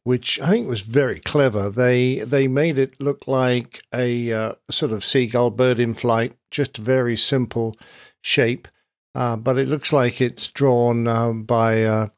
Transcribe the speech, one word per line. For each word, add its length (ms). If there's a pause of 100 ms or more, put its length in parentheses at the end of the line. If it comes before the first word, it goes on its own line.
which 380
I 80
think 180
was 140
very 360
clever. 520
They, 480
they 280
made 300
it 240
look 260
like 560 (100)
a, 400
uh, 200 (180)
sort 220
of 100
seagull 480
bird 300
in 140
flight, 400 (160)
just 280
a 40
very 340
simple 580 (460)
shape. 480 (460)
Uh, 220
but 220
it 100
looks 260
like 260
it's 300
drawn, 580
um, 360
by 320
a 420